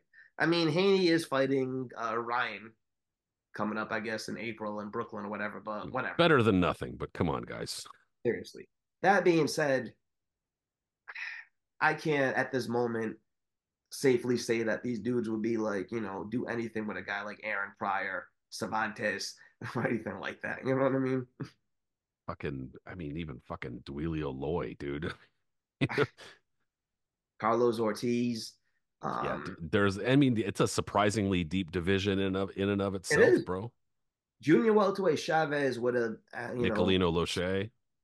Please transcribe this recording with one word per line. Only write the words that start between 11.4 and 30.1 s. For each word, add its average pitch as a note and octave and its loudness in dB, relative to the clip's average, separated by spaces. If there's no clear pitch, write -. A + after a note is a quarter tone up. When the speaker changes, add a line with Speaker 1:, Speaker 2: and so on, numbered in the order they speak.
Speaker 1:
I D#3 4
can't C#3+ 2
at B2+ 0
this A#2+ -2
moment A#2 -2
safely B2 2
say A2+ 0
that G#2+ -2
these B2 -2
dudes A2+ -2
would A2 -2
be A#2 0
like, G2+ -2
you A#2 -4
know, F#2+ -6
do A#2+ -4
anything A2+ -6
with G2 -6
a G2 -10
guy G2+ -6
like G#2 -12
Aaron G2+ -4
Pryor, F#2+ -2
Cervantes, G#2 -4
<laughs> - -10
or A#2+ 0
anything G#2+ -2
like C#2+ -10
that. - -8
You C3 0
know C3 2
what C3+ 2
I C3+ 0
mean? C3 -2
Speaker 2:
Fucking, C#2 -8
I - -14
mean, D#2 -8
even D2+ -8
fucking B1 -10
Duilio D2+ -4
Loy, C#2 -4
dude. C#2+ -6
<laughs> C#3 2
Speaker 1:
Carlos A#2 2
Ortiz. A#2+ -2
Speaker 2:
Yeah, - -2
Speaker 1:
Um, C#2+ -10
Speaker 2:
d-, - -10
there's, G2 4
I A#2+ 4